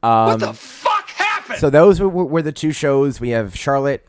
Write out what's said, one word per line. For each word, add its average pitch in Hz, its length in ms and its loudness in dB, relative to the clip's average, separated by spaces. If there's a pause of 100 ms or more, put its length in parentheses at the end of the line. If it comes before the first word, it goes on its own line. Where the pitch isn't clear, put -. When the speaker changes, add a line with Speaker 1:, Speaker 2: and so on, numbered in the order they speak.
Speaker 1:
Um, 113 240 4
Speaker 2:
What 113 140 0
the 110 140 -6
fuck - 560 -6
happened? - 480 -6
Speaker 1:
So 156 100 2
those 170 320 6
were, 196 80 0
were 170 340 -2
the 151 100 -4
two 156 200 -4
shows. 139 480 -2
We 120 100 -6
have 110 240 -4
Charlotte, 139 540 -2